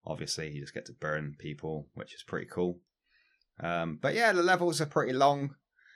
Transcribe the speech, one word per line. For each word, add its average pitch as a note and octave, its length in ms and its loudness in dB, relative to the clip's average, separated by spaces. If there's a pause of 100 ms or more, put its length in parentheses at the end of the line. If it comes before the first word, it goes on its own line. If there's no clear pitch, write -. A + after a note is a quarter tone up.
Obviously, D#2 460 -6
you C#2+ 100 -8
just - 120 -12
get - 120 -8
to - 80 -18
burn D2+ 440 -4
people, D2+ 560 -8
which - 220 -12
is - 80 -20
pretty - 240 -8
cool. F2+ 320 -2 (800)
Um, E2 420 -2
but D3+ 140 0
yeah, A3+ 160 4
the F3+ 100 4
levels F3 400 4
are D3+ 40 2
pretty C3 280 0
long C#3 420 4 (400)